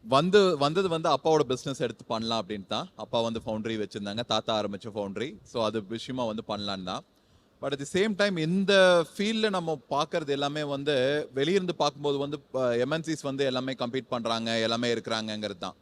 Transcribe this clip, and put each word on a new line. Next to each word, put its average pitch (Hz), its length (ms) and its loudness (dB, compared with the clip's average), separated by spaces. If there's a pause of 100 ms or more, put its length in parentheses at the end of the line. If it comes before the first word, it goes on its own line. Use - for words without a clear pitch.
வந்து, 175 520 4
வந்தது 156 320 2
வந்து 165 200 0
அப்பாவோட 156 320 4
பிசினஸ் 131 400 -2
எடுத்து 117 240 -4
பண்ணலாம் 113 420 -4
அப்படின்னு 101 200 -8
தான். 135 300 -4
அப்பா 113 240 -2
வந்து 113 260 -2
ஃபவுண்டரி 110 300 -4
வச்சிருந்தாங்க, 104 500 -6
தாத்தா 110 340 0
ஆரம்பிச்ச 101 340 -6
ஃபவுண்டரி. 104 400 -6 (100)
So, 117 200 -4
அது 107 240 -2
விஷயமா 123 360 -6
வந்து 110 240 -4
பண்ணலான்னு 101 360 -6
தான். 101 200 -6 (580)
But 139 100 -2
at 139 60 -4
the 139 140 -8
same 202 220 2
time, 202 220 2
இந்த 180 360 2 (340)
ஃபீல்டில் 214 440 0
நம்ம 165 280 -2 (120)
பார்க்கறது 151 380 0
எல்லாமே 143 340 0
வந்து 143 320 -2 (400)
வெளியிருந்து 175 400 2
பார்க்கும்போது 147 440 0
வந்து, 143 200 -4 (160)
அஹ், 123 240 2
எம் 127 120 0
என் 160 120 -2
சிஸ் 156 180 -4
வந்து 139 240 -2
எல்லாமே 131 280 -2
கம்பீட் 123 360 -4
பண்றாங்க, 113 500 0
எல்லாமே 117 360 2
இருக்கிறாங்கங்கிறது 107 640 -4
தான். 95 240 -10